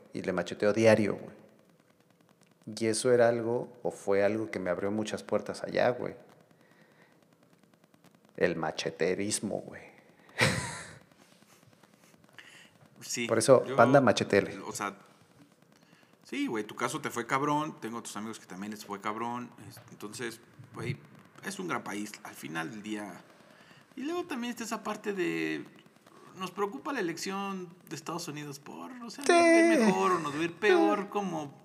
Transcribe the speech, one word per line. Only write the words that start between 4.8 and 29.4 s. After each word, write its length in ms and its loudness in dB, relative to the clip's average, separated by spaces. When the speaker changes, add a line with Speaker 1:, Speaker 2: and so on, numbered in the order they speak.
Speaker 1:
muchas 320 -4
puertas 420 -4
allá, 260 2
güey. 240 -6
El 200 2
macheterismo, 1080 -2
güey. 200 -16
<laughs> 300 0
Speaker 2:
Sí, 280 -4
Speaker 1:
Por 100 4
eso, 260 8
Speaker 2:
yo, 120 -4
Speaker 1:
banda, 240 8
machetele. 680 4
Speaker 2:
o 60 -8
sea, 240 -6
sí, 240 -4
güey, 160 -2
tu 100 -12
caso 260 -4
te 80 -6
fue 180 -4
cabrón, 540 0
tengo 180 -8
otros 180 -12
amigos 240 -10
que 60 -20
también 260 -10
les 120 -14
fue 160 -8
cabrón, 480 -6
es-, 120 -18
entonces, 480 -10
güey, 220 -6
es 160 -8
un 80 -8
gran 160 -4
país, 260 -8
al 100 -16
final 360 -8
del 120 -12
día. 380 -10
Y 80 -10
luego 220 -4
también 260 -6
está 140 -10
esa 180 -8
parte 300 -6
de, 520 -2
nos 140 -8
preocupa 420 -4
la 80 -4
elección 680 -4
de 60 -8
Estados 320 -8
Unidos 320 -10
por, 320 -14
o 200 -14
sea, 140 -14
nos 60 6
va 100 8